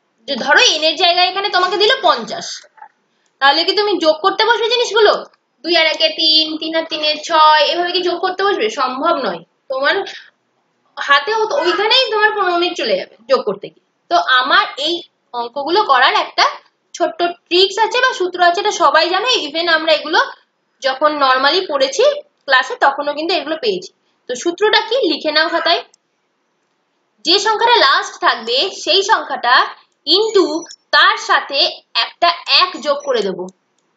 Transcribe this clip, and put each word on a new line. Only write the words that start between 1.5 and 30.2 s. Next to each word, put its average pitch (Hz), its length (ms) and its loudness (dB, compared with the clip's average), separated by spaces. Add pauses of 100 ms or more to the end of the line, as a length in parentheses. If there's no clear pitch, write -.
দিল 415 140 2 (120)
পঞ্চাশ, 247 600 -4 (760)
তাহলে 302 260 2
কি 370 80 -2
তুমি 415 260 0
যোগ 311 220 2
করতে 381 240 0
বসবে 453 240 2
জিনিসগুলো? 440 560 2 (380)
দুই 330 140 0
আর 320 100 4
একে 311 220 0
তিন, 311 480 0
তিন 320 200 -6
আর 320 120 -2
তিনে 302 360 -4
ছয়, 311 400 6
এভাবে 349 280 -2
কি 359 100 -2
যোগ 339 180 -2
করতে 370 240 -2
বসবে? 233 260 0
সম্ভব 262 460 -2
নয়। 180 280 -6 (240)
তোমার 294 260 -2 (1040)
হাতে 285 360 0
ও-, 440 260 0
ওইখানেই 427 500 0
তোমার 427 220 2
পনেরো 359 260 0
মিনিট 349 180 -2
চলে 220 200 -2
যাবে - 200 -8 (140)
যোগ 196 140 0
করতে 185 240 -6
গিয়ে। - 180 -20 (220)
তো 339 80 0
আমার 302 500 2 (120)
এই 330 240 -4 (300)
অঙ্কগুলো 285 520 -2
করার 285 300 4
একটা 370 300 0 (500)
ছোট্ট 339 280 -2
ট্রিক্স 381 560 0
আছে 440 220 0
বা 508 140 2
সূত্র 359 280 -2
আছে, 349 180 2
এটা 415 100 0
সবাই 330 380 2
জানে। 381 200 -2
even 330 400 -2
আমরা 320 240 2
এগুলো 302 260 0 (640)
যখন 294 420 0
normally 277 460 2
পড়েছি 277 340 0 (420)
ক্লাসে, 254 360 0
তখনও 294 340 0
কিন্তু 330 200 -2
এগুলো 311 220 -4
পেয়েছি। 202 360 -4 (360)
তো 247 60 -4
সূত্রটা 392 460 0
কি, 440 160 -4 (120)
লিখে 302 240 -2
নাও 311 160 0
খাতায়। 330 360 0 (1400)
যে 359 140 2
সংখ্যাটা 440 380 2
লাস্ট 330 440 2
থাকবে 254 500 -2
সেই 370 320 -2
সংখ্যাটা 302 640 0 (400)
into 349 580 0 (260)